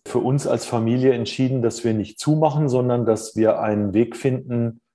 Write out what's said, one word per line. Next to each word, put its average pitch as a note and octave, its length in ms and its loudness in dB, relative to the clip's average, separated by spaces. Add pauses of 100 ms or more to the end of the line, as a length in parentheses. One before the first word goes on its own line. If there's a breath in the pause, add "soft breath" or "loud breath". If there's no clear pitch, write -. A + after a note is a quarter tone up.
für - 120 -2
uns C3+ 280 0
als A#2+ 200 -2
Familie B2 480 2
entschieden, B2+ 480 -2
dass A2+ 200 -2
wir A2+ 120 0
nicht G#2 260 -6
zumachen, D3+ 480 2
sondern B2 380 0
dass G#2+ 300 -2
wir G#2+ 220 4
einen G#2 360 0
Weg A#2 220 2
finden A#2+ 680 -4 (120)